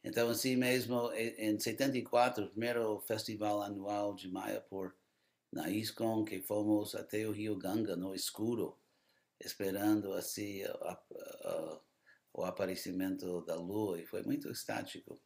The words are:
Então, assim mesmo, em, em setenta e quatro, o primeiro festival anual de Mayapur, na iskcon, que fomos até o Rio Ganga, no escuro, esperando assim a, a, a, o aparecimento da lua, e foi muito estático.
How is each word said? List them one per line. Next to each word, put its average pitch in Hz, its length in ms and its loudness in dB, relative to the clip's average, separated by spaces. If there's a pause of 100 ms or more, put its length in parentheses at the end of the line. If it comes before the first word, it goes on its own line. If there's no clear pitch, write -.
Então, 117 280 2
assim 127 260 2
mesmo, 123 560 4
em, 110 380 0
em 107 80 2
setenta 131 400 2
e 113 40 0
quatro, 120 420 4
o 92 60 -6
primeiro 113 500 0
festival 107 600 0
anual 101 540 -2
de 92 140 -10
Mayapur, 95 680 -4 (580)
na 78 180 -2
iskcon, 110 540 2
que 95 160 -4
fomos 104 540 2
até 107 320 -2
o 107 60 0
Rio 107 240 0
Ganga, 95 400 2
no 95 180 -2
escuro, 107 640 -2 (600)
esperando 101 760 2
assim 98 520 -4
a, - 60 -2
a, - 320 -6 (420)
a, 80 360 -4 (520)
o - 120 -2
aparecimento 92 1000 -2
da 82 140 -2
lua, 92 440 -2
e 82 60 -12
foi - 160 -6
muito 143 280 -2
estático. - 760 -6